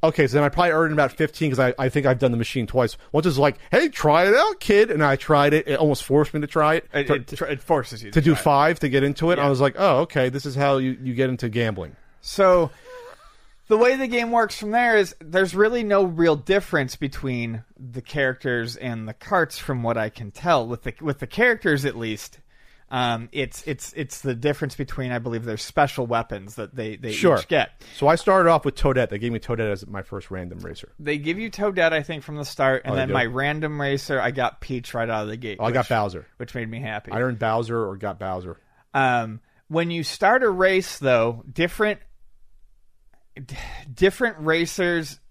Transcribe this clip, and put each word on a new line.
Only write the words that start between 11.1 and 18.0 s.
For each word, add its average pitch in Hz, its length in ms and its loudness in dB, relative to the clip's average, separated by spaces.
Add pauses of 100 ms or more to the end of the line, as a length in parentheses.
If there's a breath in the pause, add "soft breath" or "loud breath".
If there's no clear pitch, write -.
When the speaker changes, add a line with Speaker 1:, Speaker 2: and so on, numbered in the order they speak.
Speaker 1:
get 131 160 0
into 123 180 -4
gambling." 107 480 -4 (240)
Speaker 2:
So 180 500 4 (960 loud breath)
the 214 100 4
way 247 180 4
the 262 120 -2
game 233 220 -2
works 233 280 0
from 208 140 -6
there 233 260 4
is 190 220 0
there's 175 340 0
really 220 300 4
no 202 200 4
real 165 320 2
difference 147 600 -2
between 120 680 -6 (140)
the 123 240 -14